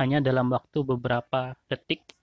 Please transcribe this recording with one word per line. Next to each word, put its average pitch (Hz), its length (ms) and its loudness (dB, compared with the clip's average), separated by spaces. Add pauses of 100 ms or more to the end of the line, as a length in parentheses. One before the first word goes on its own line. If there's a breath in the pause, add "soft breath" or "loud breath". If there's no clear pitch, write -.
hanya 139 160 2
dalam 127 320 2
waktu 131 320 -2
beberapa 127 720 -2 (160)
detik. - 320 -6 (200)